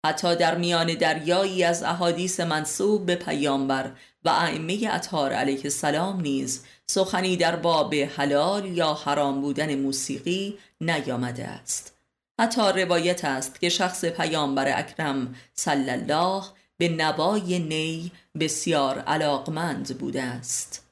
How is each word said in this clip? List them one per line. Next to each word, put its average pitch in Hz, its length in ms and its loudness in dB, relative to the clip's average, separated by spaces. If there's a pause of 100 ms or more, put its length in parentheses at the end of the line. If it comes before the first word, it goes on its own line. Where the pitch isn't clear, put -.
حتی 170 300 2
در 165 220 4
میان 170 360 2
دریایی 175 680 2
از 170 180 2
احادیث 175 580 0
منسوب 175 680 0
به 175 100 2
پیامبر 139 760 0 (320)
و 165 40 4
ائمهٔ 165 680 0
اطهار 147 380 0
علیه 139 320 0
السلام 160 560 0
نیز 135 440 -4 (220)
سخنی 185 500 2
در 175 200 2
باب 156 380 2
حلال 147 800 0
یا 156 180 2
حرام 143 460 0
بودن 143 340 -2
موسیقی 139 840 -2 (220)
نیامده 123 640 -2
است. - 520 -10 (440)
حتی 233 200 2
روایت 180 640 2
است 135 360 -4
که 175 80 2
شخص 180 360 0
پیامبر 151 760 0
اکرم 135 560 -4 (200)
صلی 139 360 0
الله 175 520 0 (340)
به 170 120 2
نوای 170 680 2
نی 160 540 -4 (280)
بسیار 151 580 0
علاقمند 151 1000 -2
بوده 131 240 -4
است. - 680 -6